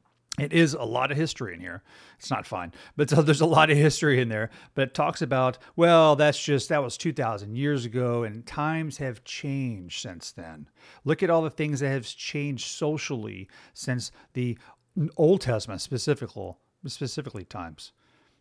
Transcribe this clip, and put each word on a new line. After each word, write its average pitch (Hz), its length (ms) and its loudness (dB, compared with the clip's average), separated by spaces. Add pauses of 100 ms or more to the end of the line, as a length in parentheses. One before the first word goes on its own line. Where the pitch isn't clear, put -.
(380)
It 147 140 -4
is 165 200 6
a 139 120 -4
lot 123 260 0
of 143 80 -2
history 135 340 -4
in 85 80 -14
here. 90 220 -12 (340)
It's - 140 -14
not 113 160 -4
fine, 87 260 -8 (240)
but 147 140 2
so 151 100 6
there's 151 220 4
a 160 40 6
lot 156 220 6
of 147 80 4
history 147 440 4
in 120 80 0
there. 110 200 -4 (260)
But 135 140 0
it - 60 -16
talks 156 260 -2
about, 131 380 0 (180)
well, 165 400 8
that's 147 260 4
just, 143 260 0
that 147 140 2
was 120 140 -6
two 160 160 -4
thousand 110 440 -4
years 139 280 0
ago, 120 380 -2
and 110 240 -8
times 156 520 -4
have 127 260 -8
changed 123 760 -6
since 87 300 -12
then. 80 380 -16 (360)
Look 160 180 0
at 175 60 4
all 165 140 4
the 156 80 -2
things 151 300 -2
that 139 100 0
have 135 160 -2
changed 143 600 -6
socially 113 800 -6 (260)
since - 380 -6 (200)
the 123 240 -2 (600)
Old 175 260 6
Testament, 110 400 -2
specifical, 110 800 -4 (260)
specifically 131 580 -10
times. 82 480 -14 (480)